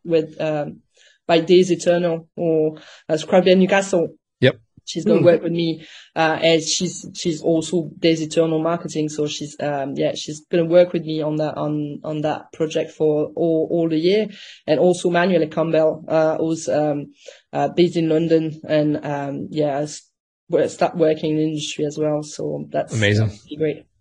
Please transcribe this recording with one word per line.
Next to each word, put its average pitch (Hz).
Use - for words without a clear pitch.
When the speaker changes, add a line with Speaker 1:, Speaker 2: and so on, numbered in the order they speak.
Speaker 1:
with, 156
um, 156
by 170
Days 180
Eternal 170
or, 156
uh, 160
Scrap 185
Beer 185
Newcastle. 190
Speaker 2:
Yep. 127
Speaker 1:
She's -
gonna 202
Speaker 3:
Hmm. 156
Speaker 1:
work 165
with 170
me, 165
uh, 160
and 160
she's, -
she's 160
also 165
Days 165
Eternal 160
marketing. 156
So 151
she's, 147
um, 139
yeah, 151
she's -
gonna 170
work 175
with 170
me 156
on 151
that, 151
on, 151
on 156
that 151
project 156
for 151
all, 160
all 165
the 160
year. 202
And 151
also 175
Manuela 175
Campbell, 160
uh, 160
who's, 160
um, 147
uh, 143
based 170
in 165
London 160
and, 151
um, 143
yeah, 147
has 151
w-, 151
start -
working 156
in 156
the 156
industry 151
as 147
well. 151
So 151
that's 151
Speaker 2:
Amazing. 104
Speaker 1:
that'd -
be 151
great. 151